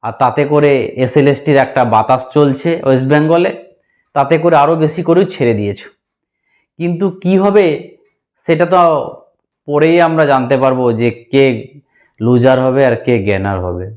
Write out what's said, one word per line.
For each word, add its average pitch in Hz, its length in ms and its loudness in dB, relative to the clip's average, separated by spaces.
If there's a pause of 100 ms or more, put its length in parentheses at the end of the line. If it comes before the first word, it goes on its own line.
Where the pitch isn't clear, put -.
আর 110 100 -10
তাতে 131 320 -2
করে 147 280 2 (240)
এসএলএসটির 139 600 0
একটা 127 280 0
বাতাস 113 480 0
চলছে 147 520 0
ওয়েস্ট 131 240 0
বেঙ্গলে, 156 560 0 (480)
তাতে 147 260 0
করে 165 180 2
আরও 151 200 2
বেশি 156 260 -2
করেও 170 220 2
ছেড়ে 120 300 -2
দিয়েছো। 104 340 -6 (880)
কিন্তু 170 320 -2
কি 185 280 -2
হবে 196 580 0 (400)
সেটা 165 300 -2
তো 180 140 2 (840)
পরেই 160 340 2
আমরা 160 260 0
জানতে 131 300 0
পারবো 127 360 0
যে 117 180 0
কে 135 340 0 (760)
লুজার 123 400 2
হবে 131 260 0
আর 117 100 0
কে 120 260 -2
গেনার 98 380 -2
হবে। 90 260 -8 (100)